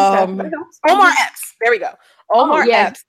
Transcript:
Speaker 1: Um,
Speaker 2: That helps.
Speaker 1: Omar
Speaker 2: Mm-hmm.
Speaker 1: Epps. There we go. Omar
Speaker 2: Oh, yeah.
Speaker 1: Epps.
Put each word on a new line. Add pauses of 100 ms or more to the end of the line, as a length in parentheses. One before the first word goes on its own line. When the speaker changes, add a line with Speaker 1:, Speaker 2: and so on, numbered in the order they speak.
(220)
Speaker 1:
Um,
Speaker 2:
That
helps.
Speaker 1:
Omar
Speaker 2:
Mm-hmm.
Speaker 1:
Epps.
There
we
go. (420)
Omar
Speaker 2:
Oh,
yeah.
Speaker 1:
Epps.